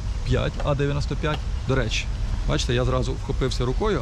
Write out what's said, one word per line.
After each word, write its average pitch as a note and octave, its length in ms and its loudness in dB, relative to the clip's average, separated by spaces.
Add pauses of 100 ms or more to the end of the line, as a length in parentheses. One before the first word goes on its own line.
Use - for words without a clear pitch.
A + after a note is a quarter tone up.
(260)
п'ять, B2 280 2 (120)
А D3 100 2
дев'яносто C#3+ 400 0
п'ять, D3+ 240 -2 (280)
до C3 80 2
речі. B2 300 0 (440)
Бачите, C#3+ 240 2
я B2 120 2
зразу B2+ 280 0
вхопився - 520 0
рукою, E3+ 360 2